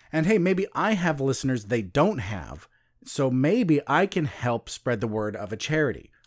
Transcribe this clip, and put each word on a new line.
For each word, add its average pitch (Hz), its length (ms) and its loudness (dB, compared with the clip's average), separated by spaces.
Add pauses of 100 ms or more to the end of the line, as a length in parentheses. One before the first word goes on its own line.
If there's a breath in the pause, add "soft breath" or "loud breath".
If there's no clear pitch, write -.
(120 soft breath)
And 160 140 0
hey, 214 140 4
maybe 185 340 2
I 190 200 0
have 170 280 0
listeners 131 440 0
they 113 180 0
don't 151 340 2
have, 92 500 -8 (360)
so 135 260 -2
maybe 151 560 2
I 165 220 2
can 170 180 -2
help 120 420 -4
spread 120 340 -4
the 117 60 0
word 107 280 -2
of 104 180 -8
a 110 40 -6
charity. 151 520 -2 (180)